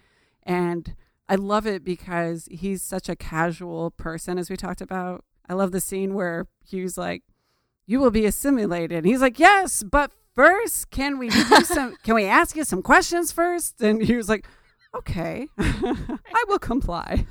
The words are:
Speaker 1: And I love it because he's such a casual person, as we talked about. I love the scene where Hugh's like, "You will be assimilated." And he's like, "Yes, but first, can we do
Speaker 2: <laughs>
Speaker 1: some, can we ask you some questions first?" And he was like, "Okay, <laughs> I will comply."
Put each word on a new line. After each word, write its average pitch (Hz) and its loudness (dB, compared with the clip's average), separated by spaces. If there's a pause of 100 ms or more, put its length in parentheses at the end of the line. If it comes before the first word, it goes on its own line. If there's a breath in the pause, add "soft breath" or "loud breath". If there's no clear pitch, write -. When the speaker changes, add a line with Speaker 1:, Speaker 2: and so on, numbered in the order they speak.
(420)
Speaker 1:
And 175 -4 (340)
I 196 2
love 208 0
it 190 -4
because 170 -6
he's 190 -6
such - -8
a 175 -4
casual 165 -4
person, 170 -8
as 170 -8
we 190 -8
talked 180 -8
about. 180 -8 (240)
I 180 -6
love 185 0
the 185 -2
scene 196 -4
where 175 -4 (160)
Hugh's 185 -8
like, 175 -6 (640)
"You 233 0
will 262 4
be 214 2
assimilated." 190 0
And 156 0
he's 247 4
like, 254 2
"Yes, 370 4
but 269 0 (240)
first, 359 4
can 277 -4
we 247 -6
do 240 4
Speaker 2:
<laughs> - 8
Speaker 1:
some, 285 -4
can 226 4
we 214 2
ask 294 4
you 311 -2
some 185 -2
questions 339 4
first?" 349 -2
And 220 2
he 233 4
was 214 -4
like, 214 0 (480 soft breath)
"Okay, 185 -6
<laughs> - -20
I 277 -2
will 403 0
comply." - -2